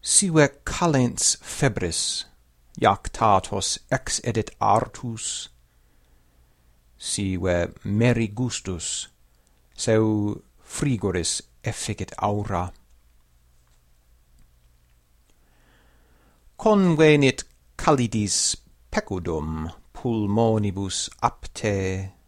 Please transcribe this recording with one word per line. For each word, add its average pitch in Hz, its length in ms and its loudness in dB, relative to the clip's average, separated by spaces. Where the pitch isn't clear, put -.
Sive 156 560 4
calens - 760 0
febris, - 840 -4
iactatos 101 1000 0
ex - 340 -4
edit 110 280 -4
artus, 113 880 -2
sive 92 800 -2
meri 113 440 2
gustus, 104 800 -6
seu 107 680 0
frigoris 98 760 -2
efficit - 480 -8
aura. 95 500 -2
Convenit 160 840 6
calidis 113 840 0
pecudum 80 800 -4
pulmonibus 104 1160 -2
apte 95 880 -4